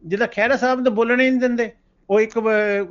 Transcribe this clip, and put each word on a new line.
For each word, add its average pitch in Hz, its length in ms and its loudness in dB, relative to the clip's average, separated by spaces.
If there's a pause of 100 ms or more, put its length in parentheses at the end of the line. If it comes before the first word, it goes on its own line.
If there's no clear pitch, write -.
ਜਿੱਦਾਂ 202 200 -2
ਖਹਿਰਾ 233 300 0
ਸਾਹਿਬ 254 280 -2
ਤਾਂ 247 80 2
ਬੋਲਣ 233 280 0
ਹੀ 262 100 2
ਨਹੀਂ 254 100 0
ਦਿੰਦੇ, 240 300 -2 (400)
ਉਹ 208 100 4
ਇੱਕ 220 180 -2
ਵ-, 208 520 0